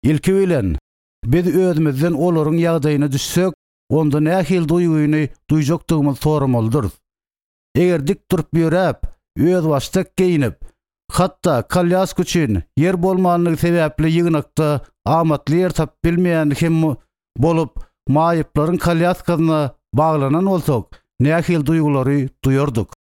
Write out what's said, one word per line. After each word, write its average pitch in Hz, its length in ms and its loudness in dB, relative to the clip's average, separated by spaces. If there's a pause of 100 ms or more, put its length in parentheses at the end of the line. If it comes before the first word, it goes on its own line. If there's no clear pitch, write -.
Ilki 156 320 0
bilen 139 440 0 (460)
biz 160 220 0
özümizden 160 640 0
olaryň 156 520 0
ýagdaýyna 147 480 0
düşsek, 175 420 -2 (360)
onda 151 300 2
nähil 170 480 0
duýguny 156 600 0 (220)
duýjakdygymyz 147 680 0
soramalydyr. 139 680 0 (880)
Eger 170 320 2
dik - 240 -4
durup 175 220 -2
ýörep, 165 460 0 (400)
öz 165 300 2
başda 151 360 -2 (120)
geyinip, 165 400 0 (560)
hatda 175 500 0
kalyask 180 580 0
üçin 135 420 0 (160)
ýer 175 240 0
bolmanlygy 175 540 0
sebäpli 160 520 0 (100)
ýygnakda 156 600 0 (240)
amatly 160 560 0
ýer 185 120 0
tap 156 220 -4 (100)
bilmeýän 170 460 2 (100)
hem 160 360 0 (420)
bolup, 160 400 0 (320)
maýyplaryň 160 680 0
kalyaskasyna 165 920 0 (240)
baglanan 151 520 0
bolsak, 151 380 0 (360)
nähil 160 480 0
duýgulary 143 600 0 (160)
duýardyk. 135 440 0 (120)